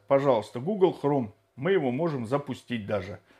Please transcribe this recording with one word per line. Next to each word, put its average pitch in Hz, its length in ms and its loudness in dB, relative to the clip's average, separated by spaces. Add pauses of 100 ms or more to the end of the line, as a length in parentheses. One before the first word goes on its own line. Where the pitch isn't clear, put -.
Пожалуйста, 135 520 2
Google 180 420 2
Chrome. 139 300 0 (240)
Мы 151 160 -2
его 156 180 2
можем 135 380 -2
запустить 120 580 -6
даже. 101 320 -4 (220)